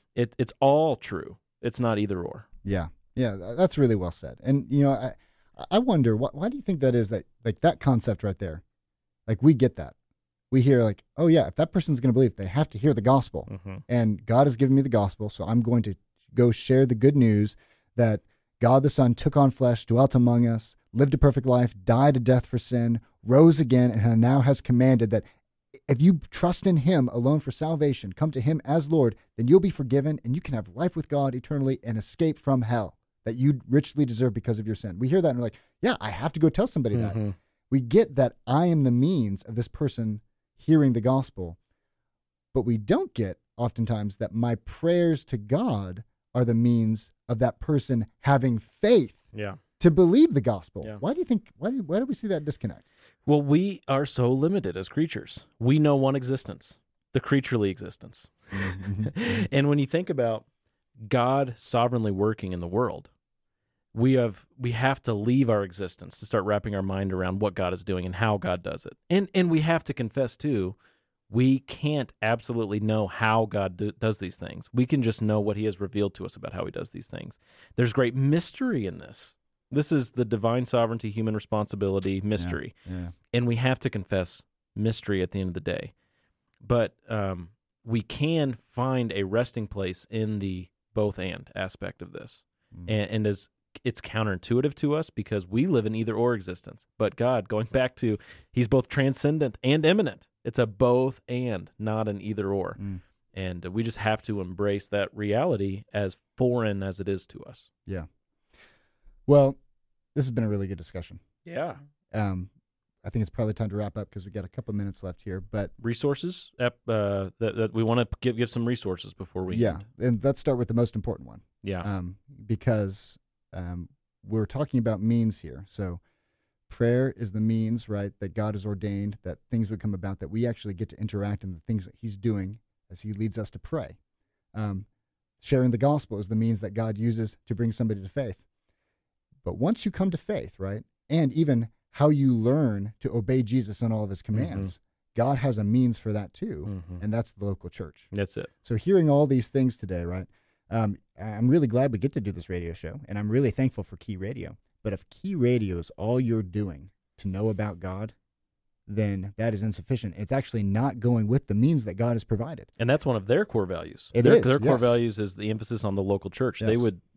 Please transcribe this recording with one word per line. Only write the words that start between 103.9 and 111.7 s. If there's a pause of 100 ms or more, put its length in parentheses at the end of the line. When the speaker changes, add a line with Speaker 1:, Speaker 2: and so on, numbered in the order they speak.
Speaker 1:
have
to
embrace
that
reality (100)
as (180)
foreign
as
it
is
to
us. (160)
Speaker 2:
Yeah. (1200)
Well, (580)
this
has
been
a
really
good
discussion. (260)
Speaker 1:
Yeah. (380)